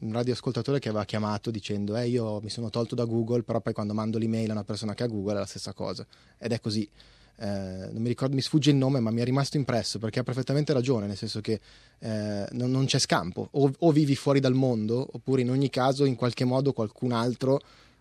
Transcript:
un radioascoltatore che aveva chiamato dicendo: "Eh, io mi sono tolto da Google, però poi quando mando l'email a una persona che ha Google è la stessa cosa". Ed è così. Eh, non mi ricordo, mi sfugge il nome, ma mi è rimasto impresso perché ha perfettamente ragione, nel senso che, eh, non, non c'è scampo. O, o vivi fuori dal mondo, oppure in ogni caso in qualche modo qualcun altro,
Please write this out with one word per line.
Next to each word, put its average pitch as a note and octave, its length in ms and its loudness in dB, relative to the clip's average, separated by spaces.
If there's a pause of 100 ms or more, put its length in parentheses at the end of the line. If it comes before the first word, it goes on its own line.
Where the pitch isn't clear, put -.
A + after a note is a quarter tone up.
un A2 100 -4
radioascoltatore B2 680 -2
che A#2 100 -4
aveva G#2+ 160 0
chiamato G#2+ 460 -2
dicendo: G#2 440 -4
"Eh, A#2+ 120 0
io A2+ 340 0
mi G#2 80 -8
sono A#2 200 -6
tolto A#2 260 -2
da A#2+ 100 0
Google, A2+ 380 0
però A#2 180 -2
poi A2+ 120 -4
quando G#2 200 -4
mando A2 240 -2
l'email A2+ 320 0
a G#2+ 40 -2
una G#2 100 -4
persona G#2 300 -6
che A#2+ 100 -4
ha B2 40 0
Google G#2 260 -2
è G2+ 60 0
la G2 60 -2
stessa - 280 -10
cosa". F#2 320 -8 (320)
Ed A2+ 140 -6
è A#2 80 0
così. G#2+ 280 -2 (520)
Eh, A2+ 60 -10 (460)
non A2 100 -6
mi A#2 60 0
ricordo, C3+ 280 0
mi C3 60 2
sfugge D3 300 4
il C#3+ 60 6
nome, C3 220 2
ma A2 120 2
mi A2+ 100 0
è - 20 2
rimasto C3+ 340 2
impresso A#2 420 0
perché A2 200 -2
ha B2 40 0
perfettamente C3+ 500 0
ragione, A#2+ 340 2
nel G2+ 100 -6
senso A2 240 -6
che, A2 180 -2 (400)
eh, G#2 520 -4
non, B2 200 -2
non C3 140 2
c'è C3 140 2
scampo. G#2 520 0
O, C#3 260 4
o E3+ 140 6
vivi C#3+ 240 4
fuori C#3 240 2
dal C3 160 4
mondo, A#2+ 580 2
oppure C3 280 0
in B2 100 0
ogni C3+ 180 4
caso C3+ 360 4
in C3 100 2
qualche B2 300 0
modo C3+ 280 2
qualcun A#2 380 -2
altro, B2 480 2 (420)